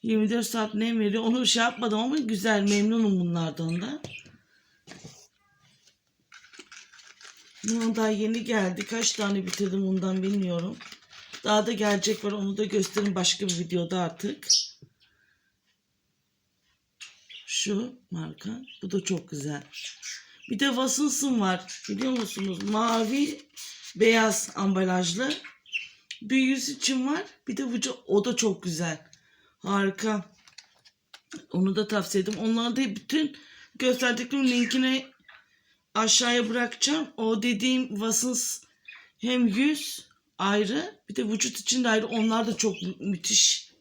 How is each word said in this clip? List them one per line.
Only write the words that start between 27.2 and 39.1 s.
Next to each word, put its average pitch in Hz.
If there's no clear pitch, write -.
Bir 214
de 269
vücut. -
O 196
da 240
çok 202
güzel. 165
Harika. 196
Onu 190
da 208
tavsiye 202
ederim. 196
Onların 226
da 240
bütün 302
gösterdiklerim 254
linkini 262
aşağıya 233
bırakacağım. 247
O 220
dediğim 247
Wassons 220